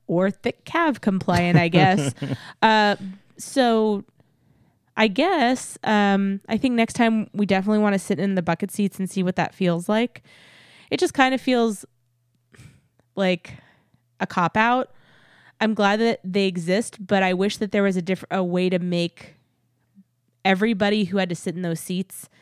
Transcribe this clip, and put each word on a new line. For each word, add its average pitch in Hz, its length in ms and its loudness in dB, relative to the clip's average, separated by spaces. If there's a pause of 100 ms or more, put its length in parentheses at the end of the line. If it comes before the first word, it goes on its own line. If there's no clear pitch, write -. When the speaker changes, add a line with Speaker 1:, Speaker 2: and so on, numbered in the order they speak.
Speaker 1:
or 185 240 0
thick - 360 -8
calf 320 340 0
compliant, 175 580 2
I 175 100 2
guess. 180 500 2
Speaker 2:
<laughs> - 440 -8
Speaker 1:
Uh, 214 340 4 (420)
so 220 640 2 (920)
I 220 100 4
guess, 262 760 0
um, 196 560 2 (100)
I 226 80 0
think 247 160 0
next 226 180 0
time 226 400 0
we 208 140 -2
definitely 196 320 2
wanna 208 200 2
sit 190 220 -4
in 196 140 0
the 185 80 -2
bucket 170 280 -2
seats 202 280 -4
and 190 100 -4
see 190 140 -4
what 180 140 -2
that - 180 -2
feels 175 340 -2
like. 220 340 -2 (680)
It - 100 -2
just 359 140 0
kinda 262 240 2
feels 233 480 0 (1300)
like 185 380 -2 (640)
a 185 60 -4
cop-out. 220 640 0 (720)
I'm 220 140 0
glad 202 260 2
that 233 240 0
they 196 220 0
exist, 185 600 -2
but 196 160 2
I 185 120 2
wish 190 240 0
that 208 140 -4
there 202 100 2
was 196 140 2
a 185 60 -2
diff-, 180 280 -4
a 185 120 -2
way 180 260 0
to 180 100 0
make 175 580 -4 (1080)
everybody 208 600 0
who 185 140 -4
had 185 100 0
to 175 60 -6
sit 170 200 -8
in 180 80 -10
those 170 180 -4
seats, - 480 -8 (140)